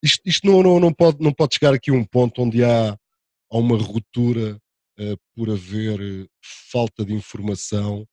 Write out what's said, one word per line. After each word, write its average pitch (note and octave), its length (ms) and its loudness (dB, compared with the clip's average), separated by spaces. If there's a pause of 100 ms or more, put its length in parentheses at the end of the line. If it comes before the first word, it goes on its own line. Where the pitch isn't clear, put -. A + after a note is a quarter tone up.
Isto, - 220 -2
isto F#3+ 220 -2
não, F#3+ 160 6
não, F3+ 180 6
não E3+ 120 4
pode, D#3+ 280 4
não D3+ 120 2
pode C#3+ 220 -2
chegar C#3+ 180 2
aqui C3+ 180 -2
a C3+ 40 4
um B2 100 2
ponto B2 380 0
onde A#2+ 220 2
há, A2+ 280 2
há - 640 -10
uma A#2 180 2
ruptura, G#2+ 800 -4 (400)
eh, G#2 180 -6 (180)
por A2+ 160 -6
haver, G#2 500 -6
eh, F#2+ 260 -12 (440)
falta A2+ 340 -4
de G2 80 -6
informação G#2 1000 -6